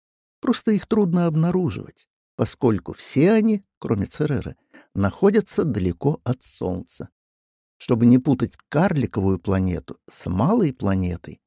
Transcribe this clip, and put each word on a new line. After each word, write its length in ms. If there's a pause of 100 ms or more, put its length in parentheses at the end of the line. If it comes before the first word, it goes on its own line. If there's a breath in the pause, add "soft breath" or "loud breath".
(400)
Просто 320
их 160
трудно 380
обнаруживать, 840 (280)
поскольку 580
все 400
они, 300 (160)
кроме 260
Цереры, 500 (380 soft breath)
находятся 680
далеко 600
от 200
Солнца. 680 (680)
Чтобы 280
не 140
путать 380 (120)
карликовую 680
планету 600 (100)
с 200
малой 440
планетой, 720